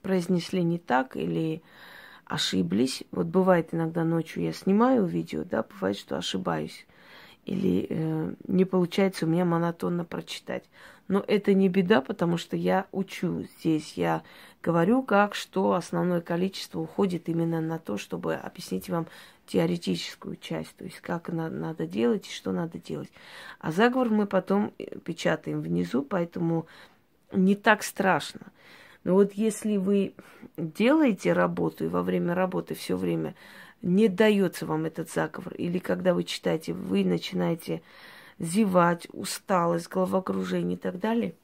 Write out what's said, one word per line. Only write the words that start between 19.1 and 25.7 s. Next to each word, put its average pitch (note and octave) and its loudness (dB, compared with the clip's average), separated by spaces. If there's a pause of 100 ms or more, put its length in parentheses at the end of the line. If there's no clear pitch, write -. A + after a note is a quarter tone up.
теоретическую F3 -2
часть. - -10
То - -16
есть, - -16
как E3+ -6
на-, E3 -4
надо D#3+ -6
делать G#3 0
и - -14
что - -6
надо E3+ -4
делать. D3 -10 (480)
А D#3+ -4
заговор A#3+ 4
мы G#3+ 4
потом, G3 2
э, - -12
печатаем D#3 -2
внизу, F3 0